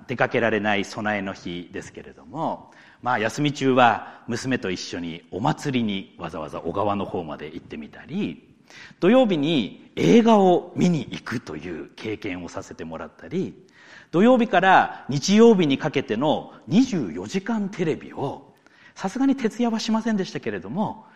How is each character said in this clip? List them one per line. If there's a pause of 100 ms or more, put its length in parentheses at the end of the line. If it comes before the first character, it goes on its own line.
出
か
け
ら
れ
な
い
備
え
の
日
で
す
け
れ
ど
も、 (320)
ま
あ、
休
み
中
は
娘
と
一
緒
に
お
祭
り
に
わ
ざ
わ
ざ
小
川
の
方
ま
で
行
っ
て
み
た
り、 (440)
土
曜
日
に
映
画
を
見
に
行
く
と
い
う
経
験
を
さ
せ
て
も
ら
っ
た
り、 (420)
土
曜
日
か
ら
日
曜
日
に
か
け
て
の (140)
二
十
四
時
間
テ
レ
ビ
を、 (480)
さ
す
が
に
徹
夜
は
し
ま
せ
ん
で
し
た
け
れ
ど
も、 (100)